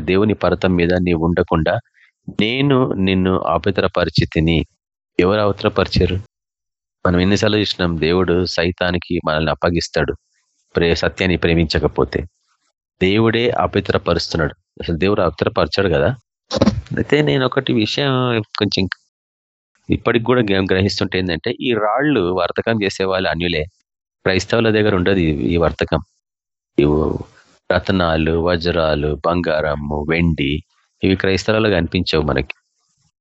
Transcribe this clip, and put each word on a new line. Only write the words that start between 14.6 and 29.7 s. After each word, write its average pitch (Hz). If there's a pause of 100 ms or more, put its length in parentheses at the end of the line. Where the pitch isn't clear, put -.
అసలు 82
దేవుడు 101
అపవిత్రపరచాడు 92
కదా. 76 (880)
అయితే -
నేను 143
ఒకటి 131
విషయం 127 (480)
కొంచెం 104 (1080)
ఇప్పటికి 117
కూడా 123
గ్ర-, 98
గ్రహిస్తుంటే 95
ఏంటంటే, 90 (120)
ఈ 131
రాళ్ళు 120 (180)
వర్తకం 104
చేసే 95
వాళ్ళు 92
అన్యులే. 82 (640)
క్రైస్తవుల 110
దగ్గర 107
ఉండదు 92
ఈ, 80 (220)
ఈ -
వర్తకం. 80 (800)
ఇవి 73 (720)
రత్నాలు, 82 (120)
వజ్రాలు, 80 (160)
బంగారము, 78 (120)